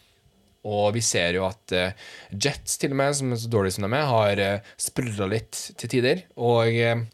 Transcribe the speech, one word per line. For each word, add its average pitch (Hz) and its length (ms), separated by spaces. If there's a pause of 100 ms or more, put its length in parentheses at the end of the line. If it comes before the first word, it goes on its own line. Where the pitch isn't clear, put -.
(640)
Og 104 300
vi 117 100
ser 87 320
jo 95 80
at, - 320
eh, 90 140 (420)
Jets - 480
til 143 140
og - 20
med, 139 160
som 135 160
er 120 80
så 117 160
dårlig 95 220
som 101 100
de 104 80
er, 151 160
har, 107 320
eh, 101 180 (220)
sprudlet 107 480
litt 110 300 (180)
til 117 140
tider. 131 320 (120)
Og, 117 380
eh, 117 300 (100)